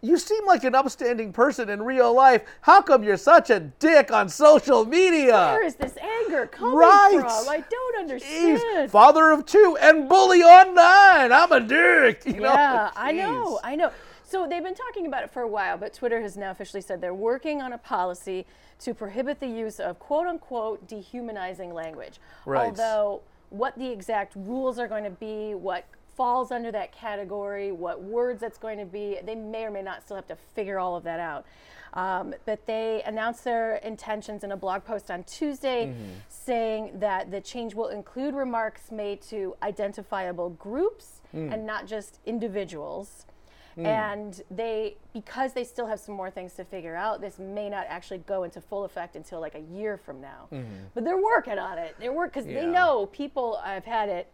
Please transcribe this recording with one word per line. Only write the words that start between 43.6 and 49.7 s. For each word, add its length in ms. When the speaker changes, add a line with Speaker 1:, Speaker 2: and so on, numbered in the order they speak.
Speaker 1:
Mm. 100
Speaker 2:
And 560
they, 440
because 400
they 120
still 240
have 100
some 160
more 160
things 240
to 100
figure 300
out, 260
this 200
may 280
not 200
actually 300
go 260
into 160
full 240
effect 320
until, 240
like, 160
a 40
year 360